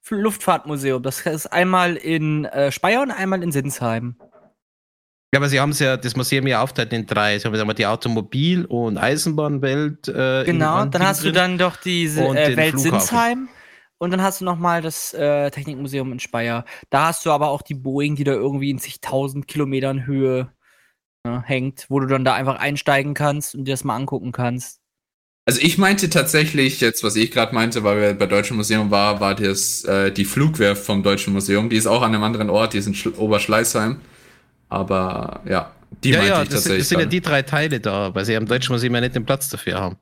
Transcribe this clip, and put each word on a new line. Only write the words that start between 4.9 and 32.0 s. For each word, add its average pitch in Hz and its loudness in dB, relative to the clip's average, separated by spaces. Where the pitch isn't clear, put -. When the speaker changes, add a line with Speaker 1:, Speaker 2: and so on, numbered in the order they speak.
Speaker 2:
Ja, 139 4
aber 143 0
sie 135 2
haben's 143 2
ja, 131 4
das 120 -6
Museum 131 0
ja 120 2
aufteilt 123 -2
in 113 -2
drei. 104 2
Sie 104 -8
haben 110 -2
ja 110 0
einmal 107 0
die 107 0
Automobil- 120 0
und 117 -2
Eisenbahnwelt, 147 -2
äh, 131 0
Speaker 1:
Genau, 165 2
Speaker 2:
irgendwann 208 0
Speaker 1:
dann 175 2
hast 190 2
du - -6
Speaker 2:
drin 170 0
Speaker 1:
dann 180 2
doch 180 0
diese, 165 -2
Speaker 2:
und 135 2
Speaker 1:
äh, 151 4
Speaker 2:
den 123 2
Speaker 1:
Welt 156 2
Speaker 2:
Flughafen. - 2
Speaker 1:
Sinsheim 240 0
und 175 -2
dann 190 0
hast 190 0
du 185 -6
nochmal 175 0
das, 160 -8
äh, 147 0
Technikmuseum 135 -6
in 123 -8
Speyer. 117 -4
Da 147 4
hast - -4
du 160 2
aber 147 2
auch 143 -4
die - -10
Boeing, 139 -2
die 143 -4
da 139 2
irgendwie 135 0
in 131 -4
zigtausend 135 -6
Kilometern 135 -2
Höhe, 131 0
ne, 120 -6
hängt, 131 -4
wo 139 0
du 135 0
dann 131 2
da 127 4
einfach 135 -2
einsteigen 143 0
kannst 147 -2
und 139 -6
dir 135 -2
das 127 -4
mal 127 -2
angucken 131 -6
kannst. 123 -6
Speaker 3:
Also 135 2
ich 156 2
meinte 196 4
tatsächlich, 147 2
jetzt 117 2
was 107 0
ich 110 2
grad 117 0
meinte, 113 0
weil 104 2
wir 101 4
bei 101 0
Deutschem 101 0
Museum 107 0
war, 101 2
war 98 2
das, 98 -2
äh, 98 2
die 98 0
Flugwerft 127 2
vom 98 0
Deutschen 101 2
Museum. 98 2
Die 113 2
ist 110 2
auch 117 4